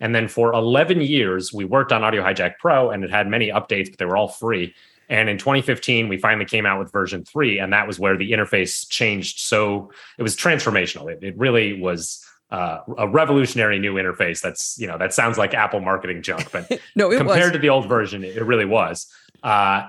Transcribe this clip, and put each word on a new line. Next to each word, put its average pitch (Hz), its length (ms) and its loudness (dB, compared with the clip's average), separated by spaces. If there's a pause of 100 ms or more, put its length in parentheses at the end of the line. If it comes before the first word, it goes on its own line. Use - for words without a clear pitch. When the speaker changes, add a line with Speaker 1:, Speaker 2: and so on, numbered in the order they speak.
Speaker 1:
And 117 160 0
then 113 140 0
for 117 240 2
eleven 139 480 2
years, 107 500 0
we 101 140 -6
worked 131 260 2
on 110 100 2
Audio 107 220 0
Hijack 92 360 0
Pro, 131 320 2
and 98 120 -4
it 92 80 -6
had 104 160 2
many 110 220 0
updates, 101 400 -2
but - 100 -20
they 92 60 -2
were 90 100 0
all 104 140 2
free. 98 440 -4 (360)
And 110 200 2
in 101 80 -2
twenty 135 240 0
fifteen, 117 480 0
we 95 80 -4
finally 104 280 0
came 107 200 -2
out 98 140 0
with 92 120 -8
version 92 320 -4
three, 117 360 -2
and 95 120 -2
that 104 160 2
was 92 120 -8
where 98 180 2
the 98 140 -2
interface 101 580 -2
changed. 104 500 -2
So 104 500 0 (280)
it 120 60 -4
was 110 120 -2
transformational. 101 720 0
It, 82 140 -12
it 95 140 -8
really 110 420 2
was, 87 460 -6 (240)
uh, 87 300 -4 (180)
a 110 100 -2
revolutionary 123 720 2
new 101 140 -2
interface. 92 480 -2
That's, - 360 -6
you 110 80 -8
know, 85 120 -8
that 92 160 -2
sounds 113 240 2
like 101 160 0
Apple 107 260 0
marketing 92 440 -2
junk, - 280 -6
but 87 180 -8
Speaker 2:
<laughs> - 260 -6
No, 202 160 4
it 247 80 4
Speaker 1:
compared 185 200 4
Speaker 2:
was. 175 120 6
Speaker 1:
to 160 80 -2
the 143 100 4
old 131 180 4
version, 101 360 0
it, 95 120 -10
it 113 80 -4
really 113 220 2
was. 92 420 0 (360)
Uh, 101 460 2